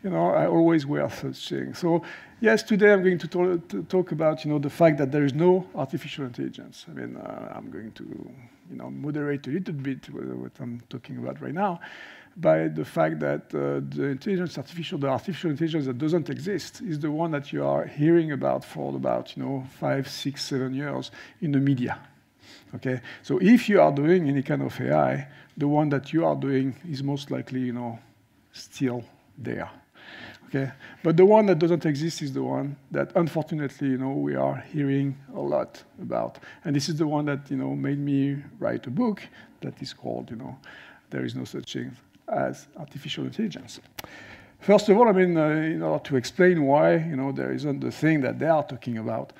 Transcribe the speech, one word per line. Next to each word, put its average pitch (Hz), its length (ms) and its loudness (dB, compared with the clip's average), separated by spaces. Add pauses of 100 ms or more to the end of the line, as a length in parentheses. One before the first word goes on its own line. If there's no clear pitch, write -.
You 196 60 -4
know, 175 220 2
I 156 140 4
always 165 400 4
wear 143 240 -2
such - 380 -8
things. 135 320 -6
So 170 240 2 (380)
yes, 220 220 4
today 208 280 6
I'm 202 100 8
going 180 180 4
to, 180 380 0 (120)
to 196 140 -6
talk 180 280 0
about, 156 320 2
you 151 80 -2
know, 147 80 2
the 143 100 -2
fact 160 280 6
that 139 140 0
there 147 120 2
is 139 100 2
no 180 400 6
artificial 143 520 -6
intelligence. - 640 -10
I - 40 -16
mean, 62 220 -10
uh, - 400 -12
I'm - 160 -14
going 104 220 -14
to, - 100 -16
you - 720 -16
know, 123 140 -12
moderate 143 580 -6
a 127 40 -6
little 185 220 -4
bit 135 360 -8
what, 143 160 -10
what 123 340 -10
I'm 120 300 -10
talking 131 280 -12
about 131 240 -8
right 131 120 -8
now 185 260 -4 (560)
by 160 320 2
the 151 180 -4
fact - 360 0
that, 71 220 -2 (120)
uh, 143 240 -2 (160)
the 139 80 -2
intelligence 170 540 -4
artificial, 165 420 -10
the 139 80 0
artificial 139 420 -2
intelligence 151 360 0
that 131 120 -4
doesn't 156 320 0
exist 151 520 -6
is 151 180 -4
the 156 100 -2
one 160 220 -2
that 143 220 -4
you 143 120 -2
are 139 200 0
hearing 160 480 4
about - 320 0
for 139 300 -8
about, 123 400 -2
you 143 80 -8
know, 131 220 -6 (140)
five, 135 300 -2
six, - 340 -8
seven 131 300 -2
years 135 360 -6 (300)
in 147 140 -2
the 139 60 4
media. 135 380 2 (800)
Okay, 127 260 -4 (220)
so - 180 -2
if 233 280 8
you 196 120 8
are 151 120 8
doing 156 340 4
any 139 160 2
kind 139 180 -2
of 127 200 -6
A 127 120 0
I, 139 340 2 (280)
the 147 120 -2
one 151 220 2
that 139 220 -2
you 165 140 2
are 151 100 2
doing 135 400 0 (140)
is 135 120 -8
most 139 300 -4
likely, 131 300 -6
you 123 100 -4
know, 120 260 -8 (540)
still 123 520 -4 (340)
there. 123 320 -6 (760)
Okay, 135 240 -4 (300)
but 165 140 2
the 185 100 10
one 214 200 8
that 180 140 4
doesn't 170 260 2
exist 156 360 -2
is 139 120 -6
the 135 100 -4
one 135 320 -4 (160)
that, 143 240 -2
unfortunately, 147 760 -2
you 131 80 0
know, 131 140 -4
we 143 240 -2
are 135 220 0 (160)
hearing 139 440 0 (160)
a - 60 -10
lot 143 420 -4 (200)
about, 58 380 -6 (260)
and 147 100 0
this 143 140 -2
is 156 80 -2
the 160 100 0
one 147 180 -2
that, 143 240 -6
you 139 80 -4
know, 135 160 -4
made 139 260 -4
me 139 380 0 (220)
write 117 260 -4
a 127 60 -8
book 208 300 0 (400)
that - 200 -10
is 135 120 -12
called, 123 360 -8
you 123 60 -10
know, 131 220 -12 (520)
There 131 140 -6
Is 120 120 -6
No 127 100 -8
Such - 280 -12
Thing 127 180 -8 (360)
as 135 400 -4 (100)
Artificial 147 460 -12
Intelligence. - 560 -8 (800)
First 202 300 6
of 196 80 8
all, 240 100 10
I 220 40 6
mean, 185 260 4
uh, 151 120 4
in 160 340 0
order 156 220 -2
to 143 100 -2
explain 170 480 4
why, 151 320 6
you 165 200 -2
know, 135 160 -2
there 135 220 -4
isn't 139 260 -2
the 127 120 -2
thing 151 300 2
that 123 180 -2
they 139 80 0
are 156 160 4
talking 123 340 -6
about, 117 420 -6